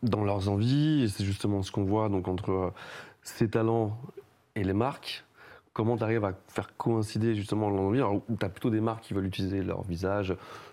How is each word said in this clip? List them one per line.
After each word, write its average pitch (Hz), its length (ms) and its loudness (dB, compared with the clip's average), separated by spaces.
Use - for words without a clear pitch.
Dans 104 200 2
leurs 101 240 0
envies, 135 560 4
et 110 40 4
c'est 101 160 -2
justement 98 380 0
ce 95 80 -6
qu'on 101 140 0
voit 107 240 2
donc 95 200 0
entre, 92 220 -2
euh, 92 200 2
ces - 260 0
talents 113 480 2
et 104 60 0
les 95 100 2
marques, 123 520 -2
comment 117 240 2
t'arrives 110 280 2
à 95 80 0
faire - 280 -6
coïncider 113 580 0
justement 104 360 0
l'envie, 98 280 2
alors, 104 160 2
où 104 220 -2
t'as 98 120 -2
plutôt 117 220 -2
des 110 100 2
marques 110 220 -2
qui - 120 -8
veulent 98 120 0
utiliser 95 360 -2
leur 92 200 -4
visage, 92 520 -2